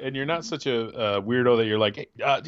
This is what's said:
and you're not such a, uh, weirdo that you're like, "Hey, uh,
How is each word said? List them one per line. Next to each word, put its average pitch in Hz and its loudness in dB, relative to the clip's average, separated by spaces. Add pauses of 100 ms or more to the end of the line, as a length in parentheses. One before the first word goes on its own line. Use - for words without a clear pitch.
and 135 -6
you're 135 -4
not 165 -2
such 165 -8
a, 117 0
uh, 101 -2
weirdo 120 4
that 113 2
you're 107 2
like, 104 2
"Hey, - -12 (160)
uh, 135 2